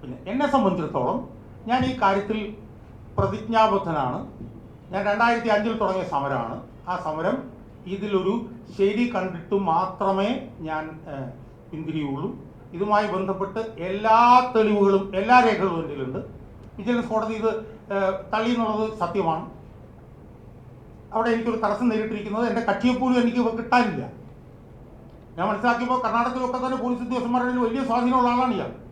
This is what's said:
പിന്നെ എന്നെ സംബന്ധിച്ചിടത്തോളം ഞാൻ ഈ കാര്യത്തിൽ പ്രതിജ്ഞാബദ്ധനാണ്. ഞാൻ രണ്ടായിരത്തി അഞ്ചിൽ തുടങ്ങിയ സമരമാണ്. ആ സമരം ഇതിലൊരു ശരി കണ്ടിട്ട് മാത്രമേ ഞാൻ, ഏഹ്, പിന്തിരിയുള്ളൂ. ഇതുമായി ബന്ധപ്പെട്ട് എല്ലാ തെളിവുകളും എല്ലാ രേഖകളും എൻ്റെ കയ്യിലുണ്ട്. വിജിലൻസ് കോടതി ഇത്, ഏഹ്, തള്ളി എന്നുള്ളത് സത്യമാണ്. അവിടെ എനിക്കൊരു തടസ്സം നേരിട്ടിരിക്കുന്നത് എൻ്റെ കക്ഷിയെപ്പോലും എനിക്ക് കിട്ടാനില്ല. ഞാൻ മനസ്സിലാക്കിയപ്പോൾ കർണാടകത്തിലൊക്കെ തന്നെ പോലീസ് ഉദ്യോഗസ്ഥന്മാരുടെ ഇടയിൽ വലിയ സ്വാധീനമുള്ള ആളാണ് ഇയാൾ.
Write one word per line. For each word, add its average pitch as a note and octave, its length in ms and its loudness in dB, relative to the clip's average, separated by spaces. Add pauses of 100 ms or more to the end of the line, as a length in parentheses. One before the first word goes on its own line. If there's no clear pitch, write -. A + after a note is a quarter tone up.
പിന്നെ B2 160 -10 (140)
എന്നെ C4+ 240 0
സംബന്ധിച്ചിടത്തോളം F3 640 2 (520)
ഞാൻ B3 100 2 (100)
ഈ - 20 -4 (100)
കാര്യത്തിൽ G3+ 360 2 (800)
പ്രതിജ്ഞാബദ്ധനാണ്. F#3+ 1000 2 (760)
ഞാൻ G3 180 -2
രണ്ടായിരത്തി A3+ 440 2
അഞ്ചിൽ G#3 260 2
തുടങ്ങിയ F#3+ 340 0
സമരമാണ്. C3+ 420 -2 (340)
ആ F#3 40 -2 (120)
സമരം E3 300 -2 (580)
ഇതിലൊരു G3 400 0 (420)
ശരി G#3 280 2 (100)
കണ്ടിട്ട് F#3 420 -2 (140)
മാത്രമേ F#3+ 580 2 (400)
ഞാൻ, D#3 160 -4 (280)
ഏഹ്, C3+ 160 -8 (420)
പിന്തിരിയുള്ളൂ. D3+ 580 -4 (480)
ഇതുമായി G#3 380 2
ബന്ധപ്പെട്ട് F#3+ 460 -4 (280)
എല്ലാ G#3+ 300 4 (360)
തെളിവുകളും G3+ 500 6 (140)
എല്ലാ A3+ 180 6 (100)
രേഖകളും F#3+ 360 2
എൻ്റെ D3+ 80 -6
കയ്യിലുണ്ട്. C3 280 -6 (600)
വിജിലൻസ് A#3 340 0
കോടതി A3 280 0
ഇത്, A3 100 2 (440)
ഏഹ്, F#3+ 180 2 (200)
തള്ളി A3+ 220 2
എന്നുള്ളത് A3 320 0 (160)
സത്യമാണ്. E3+ 420 -2 (1700)
അവിടെ A3+ 200 2
എനിക്കൊരു A3+ 300 0
തടസ്സം G#3+ 280 2
നേരിട്ടിരിക്കുന്നത് G#3+ 580 -2
എൻ്റെ A#3 180 0
കക്ഷിയെപ്പോലും B3 540 2
എനിക്ക് A#3+ 180 2 (200)
കിട്ടാനില്ല. G#3+ 420 2 (1300)
ഞാൻ E3+ 140 0
മനസ്സിലാക്കിയപ്പോൾ A#3+ 540 0
കർണാടകത്തിലൊക്കെ B3 600 -2
തന്നെ B3 180 -2
പോലീസ് B3 240 -2
ഉദ്യോഗസ്ഥന്മാരുടെ B3 440 0
ഇടയിൽ B3 160 0
വലിയ A#3 220 -2
സ്വാധീനമുള്ള B3 460 2
ആളാണ് B3 240 2
ഇയാൾ. - 120 -6 (220)